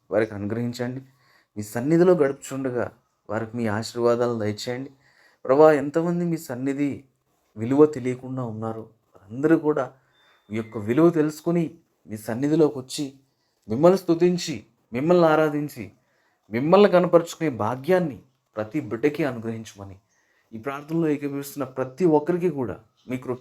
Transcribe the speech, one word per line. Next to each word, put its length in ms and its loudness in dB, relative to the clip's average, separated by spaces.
వారికి 280 0
అనుగ్రహించండి. 600 -6
మీ 60 -8
సన్నిధిలో 380 4
గడుపుచుండగా 640 -2
వారికి 280 -6
మీ 80 -2
ఆశీర్వాదాలను 640 -2
దయచేయండి 480 -8
ప్రభా. 260 8
ఎంతమంది 500 -2
మీ 80 -4
సన్నిధి 400 -4
విలువ 300 2
తెలియకుండా 640 -8
ఉన్నారో, 340 -8
అందరూ 420 2
కూడా 200 0
మీ 60 -6
యొక్క 200 -6
విలువ 240 4
తెలుసుకొని, 540 0
మీ 80 -10
సన్నిధిలోకి 560 2
వచ్చి, 220 -10
మిమ్మల్ని 340 4
స్తుతించి, 520 0
మిమ్మల్ని 400 2
ఆరాధించి, 520 -2
మిమ్మల్ని 420 6
కనపరుచుకునే 560 2
భాగ్యాన్ని 520 -2
ప్రతి 220 -6
బిడ్డకి 400 -2
అనుగ్రహించమని, 640 -12
ఈ 60 -14
ప్రార్థనలో 500 -4
ఏకీభవిస్తున్న 580 -6
ప్రతి 300 -2
ఒక్కరికి 400 0
కూడా 180 -6
మీ 160 -6
కృప 160 -6